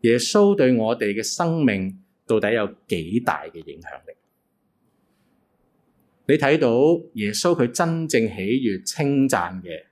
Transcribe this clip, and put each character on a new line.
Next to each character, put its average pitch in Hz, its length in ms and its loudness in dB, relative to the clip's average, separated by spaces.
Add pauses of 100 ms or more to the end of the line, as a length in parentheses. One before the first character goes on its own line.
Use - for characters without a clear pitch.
(100)
耶 120 80 4
穌 120 360 4
對 127 220 4
我 113 220 0
哋 104 160 -2
嘅 110 80 -4
生 165 420 -2
命 95 340 -2 (280)
到 110 140 2
底 101 120 0
有 110 140 0 (220)
幾 92 320 -4
大 78 240 -4
嘅 85 140 -18
影 78 220 -18
響 78 140 -18 (120)
力。 - 80 -20 (2000)
你 139 80 4
睇 147 240 4
到 143 460 2 (100)
耶 104 160 -2
穌 170 240 0
佢 139 140 0
真 165 400 -2
正 117 140 2
喜 107 120 -2
悅 104 520 -2
稱 139 420 0
讚 92 340 -2
嘅 82 300 -14